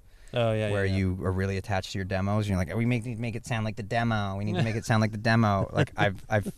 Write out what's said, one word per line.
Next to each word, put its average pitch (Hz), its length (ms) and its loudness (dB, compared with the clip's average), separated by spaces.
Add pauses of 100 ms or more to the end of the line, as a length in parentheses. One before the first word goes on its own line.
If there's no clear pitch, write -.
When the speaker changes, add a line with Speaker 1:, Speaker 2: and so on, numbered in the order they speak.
(320)
Speaker 1:
Oh, 117 200 2
yeah, 107 180 0
Speaker 2:
Where 101 140 0
Speaker 1:
yeah, 95 80 2
yeah. 98 60 2
Speaker 2:
you 95 260 2
are 95 80 2
really 95 240 0
attached 95 360 -4
to 101 60 -6
your 95 60 -4
demos, 98 420 0
and 104 40 0
you're 92 80 2
like, 90 180 -2
"We 117 100 0
make, 120 180 0
need 120 120 -8
to 107 40 -8
make 117 140 -4
it 117 120 -10
sound 110 180 -2
like 107 100 -4
the 117 80 -8
demo. 107 540 0
We 104 80 -4
need 139 100 -2
to 180 80 0
Speaker 1:
<laughs> 117 60 2
Speaker 2:
make 110 80 -2
it 110 80 -4
sound 110 160 4
like 107 100 4
the 107 80 -6
demo." 107 540 4
Like, - 240 2
I've, 104 340 0
I've, 110 280 0